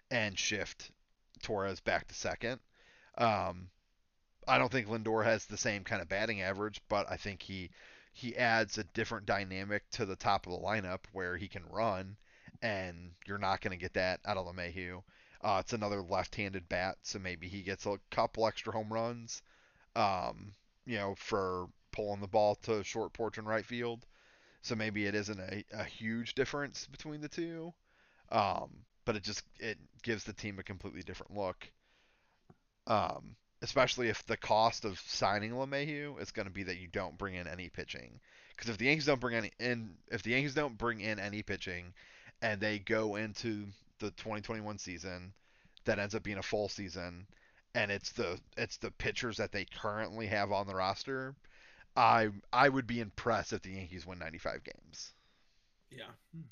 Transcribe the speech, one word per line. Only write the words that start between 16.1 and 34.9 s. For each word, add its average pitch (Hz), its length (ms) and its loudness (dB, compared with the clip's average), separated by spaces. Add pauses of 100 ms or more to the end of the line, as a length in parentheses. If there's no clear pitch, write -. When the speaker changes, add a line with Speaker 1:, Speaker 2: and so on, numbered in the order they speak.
Speaker 1:
bat, 90 320 0
so - 160 -6
maybe 90 300 -6
he 92 160 -6
gets 95 240 -4
a 101 100 2 (140)
couple 113 340 4
extra 107 260 0
home 110 220 -2
runs, 113 480 -2 (540)
um, 98 580 2 (320)
you 117 120 -2
know, 98 200 0
for 92 500 0 (240)
pulling 101 300 -2
the 101 60 -4
ball 104 280 6
to 107 280 0
short 107 280 -2
porch 110 280 -4
and 107 80 -8
right 107 180 2
field. 120 400 -4 (560)
So 120 140 -2
maybe 107 320 2
it 101 80 2
isn't 104 240 0
a, 95 240 -6 (100)
a 104 100 -4
huge 113 520 -4
difference 139 500 0
between 151 360 -10
the 151 80 -6
two, 165 440 -6 (580)
um, 98 380 4 (360)
but 113 100 2
it 101 80 -4
just, 104 200 -4 (160)
it 107 200 -4 (240)
gives 113 220 0
the 107 80 -6
team 101 260 -6
a 92 40 -6
completely 92 380 -8
different 92 340 -10
look. 95 360 -4 (1120)
Um, 101 500 2 (280)
especially 127 460 4
if - 160 -2
the 113 120 0
cost 113 480 4
of 95 160 -4